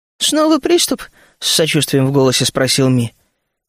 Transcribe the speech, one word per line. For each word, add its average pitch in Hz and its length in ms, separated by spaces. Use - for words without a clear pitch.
«Снова 311 400
приступ?» — 339 440
с - 120
сочувствием 143 560
в 139 60
голосе 131 320
спросил 131 440
Ми. 123 240